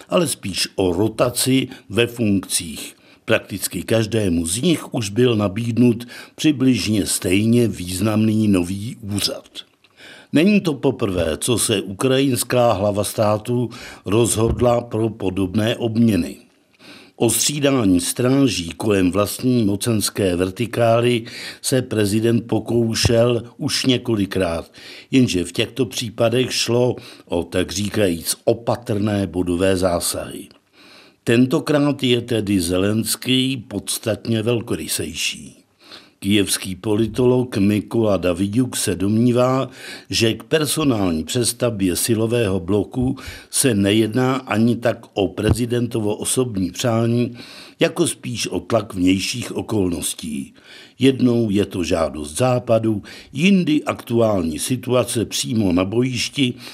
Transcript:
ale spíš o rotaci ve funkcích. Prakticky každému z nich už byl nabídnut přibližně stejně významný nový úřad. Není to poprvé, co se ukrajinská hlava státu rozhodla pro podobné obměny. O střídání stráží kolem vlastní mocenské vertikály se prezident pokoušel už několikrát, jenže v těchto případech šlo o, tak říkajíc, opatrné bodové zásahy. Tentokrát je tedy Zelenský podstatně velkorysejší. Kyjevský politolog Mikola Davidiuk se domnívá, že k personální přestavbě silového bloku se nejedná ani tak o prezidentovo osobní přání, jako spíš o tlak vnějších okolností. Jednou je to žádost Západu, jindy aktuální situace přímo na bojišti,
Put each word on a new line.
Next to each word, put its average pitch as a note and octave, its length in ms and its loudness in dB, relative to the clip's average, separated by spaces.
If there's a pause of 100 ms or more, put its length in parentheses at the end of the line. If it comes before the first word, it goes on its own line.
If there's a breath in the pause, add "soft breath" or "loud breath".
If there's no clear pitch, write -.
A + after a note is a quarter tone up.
ale F3 200 2
spíš - 460 -6
o F#2 180 2
rotaci A#2+ 760 0 (200 loud breath)
ve G#2 180 2
funkcích. G2 880 -2 (280 soft breath)
Prakticky G2 580 -2
každému G2+ 640 0
z F#2+ 160 -4
nich E3+ 320 0
už A2 160 -4
byl A#2+ 260 2
nabídnut A2+ 720 2 (260 loud breath)
přibližně A2 720 2
stejně A2 600 2
významný G#2+ 800 0
nový G2 520 0
úřad. G2+ 480 -6 (840 loud breath)
Není G3 280 4
to D#3+ 140 -2
poprvé, F#2 640 0
co A#2 200 0
se G2+ 220 0
ukrajinská B2 920 2
hlava G2+ 320 0
státu A2 680 0 (360 loud breath)
rozhodla A2+ 760 2
pro A2+ 280 -2
podobné G2 680 -2
obměny. A2+ 600 2 (800 loud breath)
O A#2 140 4
střídání C3+ 680 2
stráží A#2+ 680 0
kolem F#2+ 440 2
vlastní A2+ 520 0
mocenské G2+ 720 0
vertikály A#2 880 0 (380 loud breath)
se B2+ 200 0
prezident A2 580 0
pokoušel A#2 1040 0 (140 loud breath)
už - 300 -4
několikrát, G2 840 -2 (380 loud breath)
jenže B2 340 2
v - 80 -12
těchto A#2 340 -2
případech A#2 680 -2
šlo A#2+ 440 0 (300 loud breath)
o, E2+ 160 -2
tak F2+ 300 -2
říkajíc, F#2+ 720 -2
opatrné G#2+ 840 -2
bodové F2+ 500 0
zásahy. F2 720 -4 (760 loud breath)
Tentokrát C#3 800 2
je A#2+ 180 2
tedy G#2 400 0
Zelenský A2 1080 0
podstatně G#2+ 760 -4
velkorysejší. G2 1160 -6 (600 loud breath)
Kyjevský G2 560 0
politolog B2 840 0
Mikola G#2 600 2
Davidiuk G2 600 0
se F#2+ 200 -2
domnívá, B2 720 2 (420 loud breath)
že A2+ 240 2
k - 80 -12
personální A#2 840 0
přestavbě G#2+ 720 -2
silového A2 640 0
bloku G#2+ 560 -2 (340 loud breath)
se B2+ 240 2
nejedná A2 640 2
ani A2+ 400 0
tak A2+ 380 -2
o G2 140 0
prezidentovo A2+ 880 -2
osobní G#2 540 -2
přání, A#2 680 0 (420 loud breath)
jako E3 260 2
spíš - 400 -6
o F2+ 140 -4
tlak G#2+ 340 -2
vnějších F#2 600 0
okolností. E2 1000 -4 (440 loud breath)
Jednou A#2+ 520 4
je G2 160 2
to F#2 180 -4
žádost D2+ 520 -2
Západu, A2+ 640 2 (300 loud breath)
jindy E3 520 4
aktuální G2+ 760 0
situace A#2+ 640 0
přímo A2 480 0
na F2+ 120 2
bojišti, B2 720 -2 (200 loud breath)